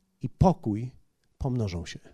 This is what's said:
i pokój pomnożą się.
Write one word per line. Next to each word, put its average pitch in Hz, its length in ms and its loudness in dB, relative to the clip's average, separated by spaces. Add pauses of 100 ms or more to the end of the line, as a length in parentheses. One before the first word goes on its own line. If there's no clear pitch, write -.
(220)
i 127 80 -6
pokój 123 640 2 (460)
pomnożą 104 480 -2
się. - 140 -14 (140)